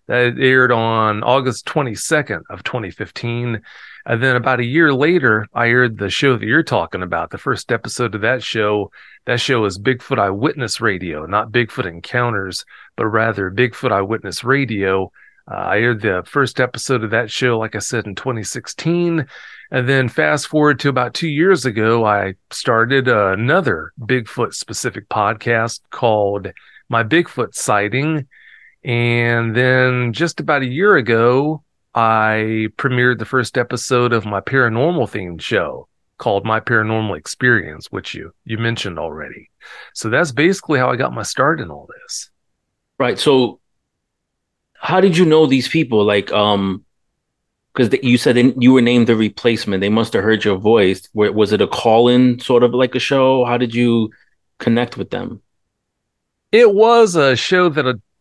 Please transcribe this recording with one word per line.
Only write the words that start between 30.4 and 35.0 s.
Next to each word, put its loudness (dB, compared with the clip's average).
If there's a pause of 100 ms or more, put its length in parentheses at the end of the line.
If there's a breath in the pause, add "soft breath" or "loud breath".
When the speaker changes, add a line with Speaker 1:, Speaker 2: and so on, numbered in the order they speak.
Speaker 1:
about 0
a -4
year 2
ago, 2 (320)
I 0 (100)
premiered 0
the -6
first -2
episode 0
of -2
my -4
paranormal-themed -2